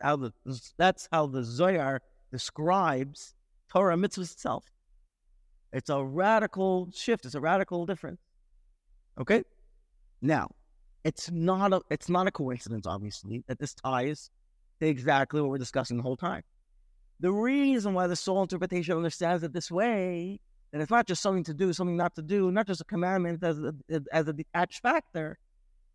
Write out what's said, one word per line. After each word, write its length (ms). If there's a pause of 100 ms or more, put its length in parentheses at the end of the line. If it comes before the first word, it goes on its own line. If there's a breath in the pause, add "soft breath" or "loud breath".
how 140
the, 160 (440)
that's 340
how 160
the 180
Zohar 580 (280)
describes 1040 (380)
Torah 240
mitzvahs 380
itself. 320 (1040)
It's 160
a 160
radical 880
shift. 300
It's 100
a 60
radical 460
difference. 340 (1000)
Okay? 260 (760)
Now, 300 (540)
it's 260
not 420
a, 80 (100)
it's 180
not 180
a 40
coincidence, 560
obviously, 600
that 120
this 140
ties 580 (500)
to 60
exactly 540
what 100
we're 80
discussing 380
the 60
whole 140
time. 260 (760)
The 120
reason 600
why 120
the 100
soul 260
interpretation 540
understands 460
it 100
this 180
way, 720 (320)
and 100
it's 80
not 160
just 160
something 220
to 100
do, 180
something 240
not 200
to 60
do, 280
not 160
just 140
a 40
commandment 600
as 140
a, 160 (380)
as 160
a 40
detached 500
factor, 560 (560)